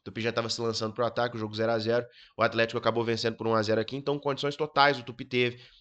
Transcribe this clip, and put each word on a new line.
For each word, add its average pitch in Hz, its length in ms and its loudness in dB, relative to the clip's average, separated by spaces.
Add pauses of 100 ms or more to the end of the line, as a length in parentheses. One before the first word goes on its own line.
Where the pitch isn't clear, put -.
O - 60 -20
Tupi 104 140 -10
já 113 120 -2
tava 117 180 -2
se 113 100 -4
lançando 113 320 -2
pro 117 140 0
ataque, 120 300 -2
o - 20 -8
jogo 107 160 -6
zero 110 160 0
a 113 80 2
zero. 117 260 0 (320)
O 107 60 0
Atlético 113 340 2
acabou 113 280 0
vencendo 113 320 -2
por 110 100 -6
um 113 80 4
a 110 80 4
zero 110 180 2
aqui, 110 140 -4
então 139 240 -4
condições 143 380 -2
totais 143 420 4
o 120 60 -12
Tupi 123 200 -12
teve 123 360 0 (200)